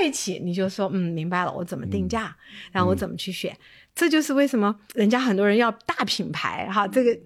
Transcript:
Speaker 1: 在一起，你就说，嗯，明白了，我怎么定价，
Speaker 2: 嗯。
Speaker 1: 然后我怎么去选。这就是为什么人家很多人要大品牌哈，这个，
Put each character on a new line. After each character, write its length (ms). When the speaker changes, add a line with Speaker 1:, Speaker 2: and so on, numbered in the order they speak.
Speaker 1:
在 40
一 60
起， 320
你 100
就 160
说， 240
嗯， 200
明 180
白 140
了， 80
我 120
怎 140
么 80
定 220
价， 160
Speaker 2:
嗯。 480
Speaker 1:
然 100
后 80
我 60
怎 120
么 60
去 160
选。 260
这 140
就 140
是 100
为 140
什 100
么 160
人 160
家 80
很 180
多 80
人 120
要 160
大 80
品 260
牌 400
哈， 160
这 160
个， 100